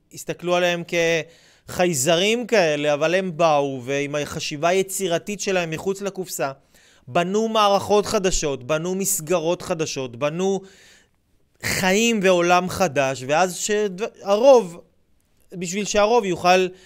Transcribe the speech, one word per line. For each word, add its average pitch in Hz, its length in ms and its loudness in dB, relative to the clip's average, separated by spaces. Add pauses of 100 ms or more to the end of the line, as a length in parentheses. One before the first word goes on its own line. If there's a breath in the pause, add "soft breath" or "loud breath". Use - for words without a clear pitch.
(140)
הסתכלו 170 420 -4
עליהם 175 280 0 (840 soft breath)
כחייזרים 185 800 0
כאלה, 147 460 2
אבל 156 220 0
הם 185 220 -4
באו, 143 460 2
ועם 139 320 -4
החשיבה 147 520 -4
היצירתית 190 720 -2
שלהם 180 300 -2
מחוץ 185 320 -6
לקופסה, 185 500 -6 (560 soft breath)
בנו 185 400 0
מערכות 208 580 4
חדשות, 165 580 -2
בנו 160 320 -4
מסגרות 175 640 -2
חדשות, 143 540 -6
בנו 175 460 -2 (1000 loud breath)
חיים 214 600 2
ועולם 180 460 4
חדש, 135 580 -2
ואז 165 300 0
שהרוב, 208 1200 2 (680)
בשביל 185 340 -6
שהרוב 208 400 2
יוכל 185 420 2 (180 loud breath)